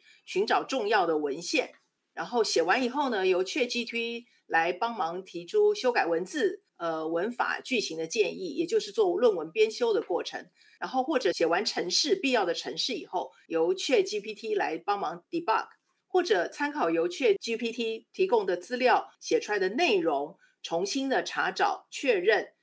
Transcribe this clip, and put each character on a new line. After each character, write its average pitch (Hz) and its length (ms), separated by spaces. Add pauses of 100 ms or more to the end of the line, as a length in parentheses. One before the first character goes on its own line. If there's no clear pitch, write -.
(240)
寻 196 220
找 180 160
重 226 240
要 208 180
的 160 140
文 147 240
献， - 300 (420)
然 160 100
后 214 200
写 180 180
完 208 220
以 240 40
后 262 220
呢， 190 160
由 185 160
Chat 240 240
G 240 180
P 233 360
T 233 60 (200)
来 165 260
帮 233 220
忙 180 300
提 170 200
出 208 300
修 247 160
改 240 160
文 170 180
字、 - 380 (140)
呃， 160 320
文 170 240
法、 - 280
句 247 200
型 160 180
的 160 80
建 170 320
议， 180 120
也 165 140
就 214 140
是 208 140
做 180 260
论 233 160
文 160 160
编 214 180
修 233 240
的 180 80
过 170 220
程。 - 240 (320)
然 180 120
后 254 100
或 285 160
者 226 140
写 170 160
完 175 180
程 - 240
式， 202 280
必 269 160
要 220 120
的 175 80
程 156 240
式 - 180
以 156 120
后， - 240 (160)
由 165 260
Chat 202 300
G 196 160
P 214 160
T 214 220
来 160 200
帮 202 220
忙 170 320
debug， - 380 (400)
或 359 160
者 180 240
参 294 240
考 285 180
由 330 180
Chat 254 300
G 226 180
P 226 140
T 226 420
提 190 140
供 208 180
的 185 120
资 240 200
料 233 320 (120)
写 - 180
出 180 140
来 208 80
的 185 80
内 214 320
容， 156 360 (240)
重 170 240
新 269 240
的 240 140
查 165 300
找、 - 360
确 247 280
认、 190 460